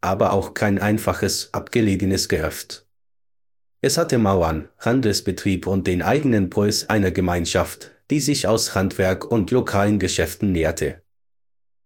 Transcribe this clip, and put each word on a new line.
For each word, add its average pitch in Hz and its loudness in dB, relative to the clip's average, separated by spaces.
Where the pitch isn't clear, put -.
aber 95 2
auch 98 -2
kein 101 0
einfaches, 104 -2
abgelegenes 98 0
Gehöft. - -6
Es 135 0
hatte 160 2
Mauern, 85 2
Handelsbetrieb 101 0
und 95 0
den 87 0
eigenen 113 2
Puls - 0
einer 101 2
Gemeinschaft, 87 -2
die 147 2
sich 139 -2
aus 113 0
Handwerk 95 0
und 107 0
lokalen 107 2
Geschäften 92 -2
nährte. 78 -2